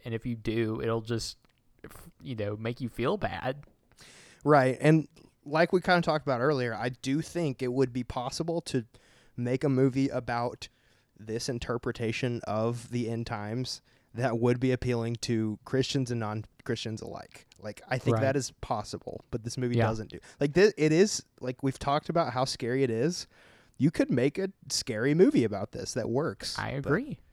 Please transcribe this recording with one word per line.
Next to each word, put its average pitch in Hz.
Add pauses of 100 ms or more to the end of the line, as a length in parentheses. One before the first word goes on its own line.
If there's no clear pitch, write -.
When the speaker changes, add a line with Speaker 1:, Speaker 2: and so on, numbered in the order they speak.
Speaker 1:
And 117
if 110
you 120
do, 110
it'll 117
just, 110 (480)
f-, - (120)
you 131
know, 107
make 113
you 127
feel 139
bad. 143 (840)
Speaker 2:
Right. 131
And 151 (360)
like 160
we 185
kinda 180
talked 156
about 131
earlier, 127
I 110
do 135
think 156
it 123
would 131
be 123
possible 160
to 120 (500)
make 123
a 143
movie 135
about 120 (500)
this 110
interpretation 120
of 117
the 120
end 117
times 113 (320)
that 117
would 123
be 131
appealing 117
to 110
Christians 131
and 117
non-Christians 107
alike. - (140)
Like, -
I 131
think 123
Speaker 1:
Right. 110
Speaker 2:
that 135
is 131 (100)
possible, -
but 113
this 117
movie 123
Speaker 1:
Yeah. 113
Speaker 2:
doesn't 110
do. - (200)
Like, 170
thi-, 202
it 156
is, 190 (160)
like, 127
we've 135
talked 147
about 160
how 127
scary 131
it 127
is. 123 (500)
You 143
could 294
make 139
a 190 (200)
scary 123
movie 180
about 101
this -
that 113
works, 120
Speaker 1:
I 117
Speaker 2:
but 135
Speaker 1:
agree. 220 (140)